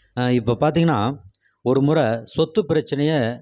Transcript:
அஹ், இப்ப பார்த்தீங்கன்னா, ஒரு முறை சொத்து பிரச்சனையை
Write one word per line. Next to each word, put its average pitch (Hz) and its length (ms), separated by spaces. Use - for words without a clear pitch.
அஹ், 123 140
இப்ப 120 300
பார்த்தீங்கன்னா, 156 400
ஒரு 131 160
முறை 147 240
சொத்து 160 420
பிரச்சனையை 151 520